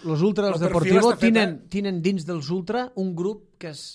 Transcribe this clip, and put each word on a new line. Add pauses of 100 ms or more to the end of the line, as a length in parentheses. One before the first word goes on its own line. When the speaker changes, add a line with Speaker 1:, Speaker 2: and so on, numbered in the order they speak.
Speaker 1:
los
ultra
Speaker 2:
el
Speaker 1:
dels
Speaker 2:
perfil
Speaker 1:
Deportivo
Speaker 2:
està
fet,
Speaker 1:
tinen,
Speaker 2:
eh?
Speaker 1:
tinen
dins
dels
ultra (120)
un
grup (120)
que
és, (140)